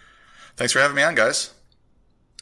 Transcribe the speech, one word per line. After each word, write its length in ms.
Thanks 160
for 80
having 160
me 60
on, 120
guys. 400